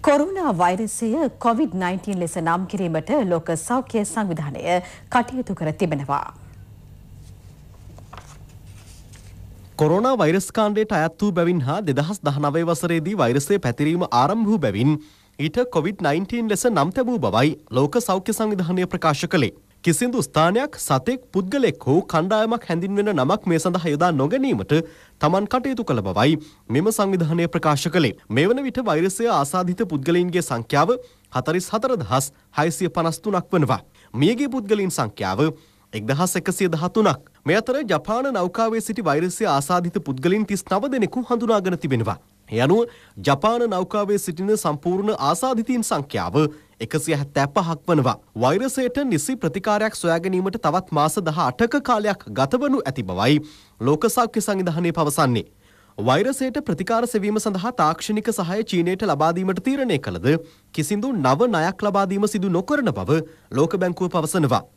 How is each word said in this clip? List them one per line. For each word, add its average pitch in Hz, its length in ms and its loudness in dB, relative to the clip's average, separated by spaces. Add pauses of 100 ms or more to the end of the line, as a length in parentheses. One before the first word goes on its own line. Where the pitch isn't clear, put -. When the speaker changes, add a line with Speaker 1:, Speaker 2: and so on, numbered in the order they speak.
Speaker 1:
කොරෝනා 302 520 2
වෛරසය 190 480 0 (360)
කොවිඩ් 233 360 2
නයින්ටීන් 185 420 -4
ලෙස 165 200 -4
නම් 170 200 0 (100)
කිරීමට 170 380 -2 (220)
ලෝක 165 180 0 (140)
සෞඛ්‍ය 247 480 -2
සංවිධානය 165 500 -4 (540)
කටයුතු 240 440 0
කර 160 120 -2 (100)
තිබෙනවා. 143 460 -2 (3500)
Speaker 2:
කොරෝනා 202 420 4
වෛරස් 175 260 2 (100)
කාණ්ඩයට 214 420 0
අයත් 165 200 -2
වූ 208 100 2 (100)
බැවින් 170 260 2
හා 156 100 -2 (140)
දෙදහස් 151 380 -2
දහනවය 147 420 0
වසරේදී 170 520 -2
වෛරසය 139 440 2
පැතිරීම 156 420 0 (140)
ආරම්භ 202 300 2
වූ 170 120 0
බැවින් 110 320 2 (420)
ඊට 165 240 0 (140)
කොවිඩ් 180 320 0
නයින්ටීන් 208 460 -2
ලෙස 247 180 0
නම් 165 240 0
තැබූ 240 320 0
බවයි 127 260 2 (220)
ලෝක 147 320 2
සෞඛ්‍ය 190 320 -2
සංවිධානය 185 520 -2
ප්‍රකාශ 160 400 0
කළේ. 135 220 2 (300)
කිසිදු 240 400 0
ස්ථානයක්, 202 480 2 (120)
සතෙක්, 208 340 0 (140)
පුද්ගලෙක් 196 540 0
හෝ 147 120 4 (120)
කණ්ඩායමක් 214 580 0
හැඳින්වෙන 196 420 0
නමක් 160 400 0
මේ 160 120 4
සඳහා 175 300 -2
යොදා 170 180 2
නොගැනීමට 165 640 0 (480)
තමන් 190 320 2
කටයුතු 254 360 -2
කළ 117 180 0
බවයි 110 260 4 (400)
මෙම 180 240 2
සංවිධානය 170 560 2
ප්‍රකාශ 156 320 0 (100)
කළේ. 143 220 2 (180)
මේ 156 140 4
වන 262 160 2
විට 254 240 -2
වෛරසය 190 460 0
ආසාදිත 180 580 0
පුද්ගලයින්ගේ 165 560 0
සංඛ්‍යාව 143 440 2 (440)
හතළිස් 165 360 -2
හතර 240 300 0
දහස් 127 280 0 (280)
හයසිය 165 380 0
පනස් 165 260 -2
තුනක් 190 300 -2
වනවා. 139 280 2 (320)
මියගිය 226 420 2
පුද්ගලයින් 202 440 0
සංඛ්‍යාව 104 440 -2 (500)
එක්දහස් 135 480 -2
එකසිය 185 340 0
දහතුනක්. 180 460 2 (240)
මේ 180 160 2
අතර 254 220 -2 (100)
ජපාන 240 460 -2
නෞකාවේ 220 480 -2
සිටි 208 220 -4
වෛරසය 175 460 0
ආසාදිත 175 520 0
පුද්ගලයින් 175 420 0
තිස් 196 220 -4
නව 240 240 0
දෙනෙකු 233 340 -2
හඳුනාගෙන 208 540 2
තිබෙනවා. 113 360 -2 (300)
ඒ 113 160 0
අනුව 220 220 4 (400)
ජපාන 214 440 2
නෞකාවේ 196 540 0
සිටින 190 260 -2 (120)
සම්පූර්ණ 180 560 0 (100)
ආසාදිතයින් 233 580 0
සංඛ්‍යාව 110 480 -4 (500)
එකසිය 156 340 -2
හැත්තෑ 139 360 0
පහක් 165 240 0 (100)
වනවා. 131 240 4 (300)
වෛරසයට 247 540 0 (140)
නිසි 180 220 -2 (100)
ප්‍රතිකාරයක් 208 560 0
සොයා 170 260 2
ගැනීමට 190 400 -2
තවත් 160 320 0
මාස 151 180 2 (120)
දහ 151 180 -2
අටක 233 300 0 (140)
කාලයක් 214 340 0 (140)
ගතවනු 254 480 2
ඇති 135 240 -4
බවයි 107 260 2 (520)
ලෝක 151 280 2
සෞඛ්‍ය 226 320 0
සංවිධානය 175 520 -2
පවසන්නේ. 143 460 2 (520)
වෛරසයට 233 720 0
ප්‍රතිකාර 226 340 0 (100)
සෙවීම 208 300 0
සඳහා 208 380 -2
තාක්ෂණික 208 580 0
සහාය 190 320 -2
චීනයට 185 400 0
ලබා 151 260 2
දීමට 185 300 -2
තීරණය 262 400 0
කළද 90 200 -2 (480)
කිසිදු 208 380 -2
නව 165 400 2
ණයක් 185 340 -2
ලබා 196 240 0
දීම 202 220 0
සිදු 185 240 0
නොකරන 240 400 0
බව 131 240 0 (380)
ලෝක 165 240 0
බැංකුව 180 320 -2
පවසනවා. 147 480 0 (140)